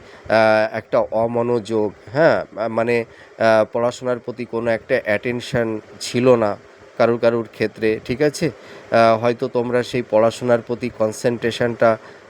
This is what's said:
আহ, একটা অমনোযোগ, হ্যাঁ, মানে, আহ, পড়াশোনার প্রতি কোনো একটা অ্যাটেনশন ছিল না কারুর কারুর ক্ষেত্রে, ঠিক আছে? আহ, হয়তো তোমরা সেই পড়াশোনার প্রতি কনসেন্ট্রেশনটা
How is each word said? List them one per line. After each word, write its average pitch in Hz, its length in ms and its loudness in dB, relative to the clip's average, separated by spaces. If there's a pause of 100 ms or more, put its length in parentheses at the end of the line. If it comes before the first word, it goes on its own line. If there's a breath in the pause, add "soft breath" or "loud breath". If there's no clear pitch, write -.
(300 loud breath)
আহ, 110 480 4
একটা 120 220 -2
অমনোযোগ, 113 920 -2 (180)
হ্যাঁ, 123 340 2 (240)
মানে, 117 360 -2 (320 loud breath)
আহ, 110 360 4
পড়াশোনার 120 460 -4
প্রতি 120 260 -10
কোনো 117 260 -4
একটা 113 320 -2
অ্যাটেনশন 113 760 -2 (220)
ছিল 123 340 2
না 104 220 0 (400)
কারুর 117 200 2
কারুর 117 360 0
ক্ষেত্রে, 110 520 -2
ঠিক 127 160 -4
আছে? 147 300 0 (400 loud breath)
আহ, 113 280 4
হয়তো 120 280 -2
তোমরা 120 360 -2
সেই 120 260 -4
পড়াশোনার 117 520 2
প্রতি 120 360 -6
কনসেন্ট্রেশনটা 113 1000 0 (320 loud breath)